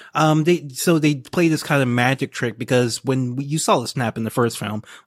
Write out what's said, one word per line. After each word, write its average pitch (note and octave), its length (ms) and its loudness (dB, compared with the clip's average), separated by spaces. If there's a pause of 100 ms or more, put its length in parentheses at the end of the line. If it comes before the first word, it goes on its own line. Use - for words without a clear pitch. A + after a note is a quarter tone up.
(140)
Um, D#3 320 2
they, D#3 240 0
so E3 280 0
they D3+ 180 2
play E3 340 0
this D3+ 140 0
kind C#3+ 180 2
of B2 80 0
magic B2+ 420 0
trick, A#2 260 -4
because B2 460 0
when C3 320 -2
we, C#3 80 -4
you C#3+ 140 -4
saw E3+ 220 2
the A#2 100 -6
snap B2 280 -4
in A2+ 60 -4
the A2 60 -4
first A#2 280 0
film, - 240 -6 (240)